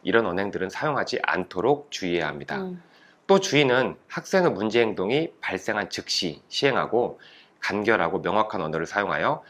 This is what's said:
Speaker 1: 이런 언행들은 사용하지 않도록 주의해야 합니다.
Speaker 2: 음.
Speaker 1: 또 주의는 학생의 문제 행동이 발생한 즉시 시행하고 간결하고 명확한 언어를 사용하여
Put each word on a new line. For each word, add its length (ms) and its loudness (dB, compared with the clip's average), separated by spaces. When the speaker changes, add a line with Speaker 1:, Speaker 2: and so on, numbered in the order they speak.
Speaker 1:
이런 240 4
언행들은 440 -2
사용하지 520 -2
않도록 680 0
주의해야 380 -2
합니다. 340 -8
Speaker 2:
음. 200 -10
Speaker 1:
또 140 6
주의는 560 2
학생의 440 2
문제 280 2
행동이 600 0
발생한 500 -4
즉시 580 -4
시행하고 720 0
간결하고 600 0
명확한 420 0
언어를 240 -2
사용하여 640 -2